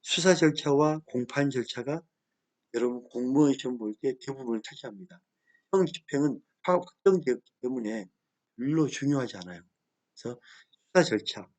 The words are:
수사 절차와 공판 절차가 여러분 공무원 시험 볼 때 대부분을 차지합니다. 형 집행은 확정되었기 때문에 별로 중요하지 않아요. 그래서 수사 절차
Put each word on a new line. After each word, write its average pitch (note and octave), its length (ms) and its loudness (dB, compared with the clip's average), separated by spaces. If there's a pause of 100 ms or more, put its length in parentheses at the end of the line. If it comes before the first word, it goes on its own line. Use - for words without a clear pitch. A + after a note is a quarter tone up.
수사 F3+ 320 4
절차와 D3+ 720 4
공판 C3+ 420 -2
절차가 B2+ 540 -6 (720)
여러분 B2 300 -2
공무원 C3+ 500 2
시험 B2+ 240 -4
볼 G#2+ 160 -6
때 C3+ 260 -2
대부분을 B2+ 420 -6
차지합니다. G2 560 -16 (520)
형 F#3+ 160 4
집행은 C#3+ 560 -2 (200)
확정되었기 F3+ 880 0 (120)
때문에 A2+ 440 -6 (500)
별로 D3 300 0
중요하지 C3 520 -2
않아요. F2 240 -14 (520)
그래서 - 260 -12 (300)
수사 - 340 2
절차 G#2 420 -4 (120)